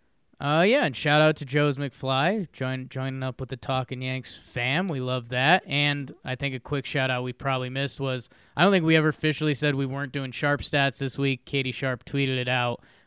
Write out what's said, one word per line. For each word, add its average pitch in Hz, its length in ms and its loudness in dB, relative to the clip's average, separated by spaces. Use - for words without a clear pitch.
uh, 151 280 2
yeah, 233 180 4
and 131 100 -2
shout 151 260 4
out 156 160 6
to 143 80 -10
Joe's 143 320 2
McFly, 143 720 -2
join-, 131 380 -6
joining 131 340 -6
up 131 160 -6
with 127 100 -8
the 131 80 -8
Talkin' 131 440 -4
Yanks 131 360 -6
fam. 135 500 -2
We 147 120 -2
love 127 300 -2
that. 131 360 4
And 143 460 0
I 131 120 -4
think 135 200 -6
a 127 40 -6
quick 139 260 -4
shout 131 240 0
out 127 140 -2
we 127 100 -6
probably 131 360 -4
missed 135 300 -4
was, 131 300 -4
I 151 80 4
don't 196 80 6
think 180 140 4
we 160 100 6
ever 156 140 6
officially 151 440 0
said 147 220 0
we 135 100 0
weren't 135 260 -6
doing 135 200 -6
Sharp 143 300 0
stats 139 380 0
this 135 180 -4
week. 139 280 0
Katie 131 260 -2
Sharp 127 340 -4
tweeted 135 320 0
it 123 100 -2
out. 123 340 0